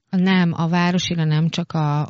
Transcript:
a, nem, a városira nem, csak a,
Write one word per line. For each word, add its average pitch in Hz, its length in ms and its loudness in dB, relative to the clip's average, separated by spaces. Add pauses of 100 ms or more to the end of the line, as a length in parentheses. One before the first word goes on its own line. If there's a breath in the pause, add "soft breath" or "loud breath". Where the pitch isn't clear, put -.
(100)
a, 196 60 -2
nem, 185 400 2
a 165 120 -2
városira 175 560 0
nem, 156 240 2
csak 170 240 -6
a, 151 380 0